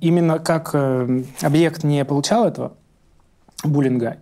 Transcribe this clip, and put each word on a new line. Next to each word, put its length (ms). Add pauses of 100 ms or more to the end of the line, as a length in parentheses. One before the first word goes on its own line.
именно 380
как, 340
э, 500 (180)
объект 440
не 200
получал 400
этого 280 (880)
буллинга, 580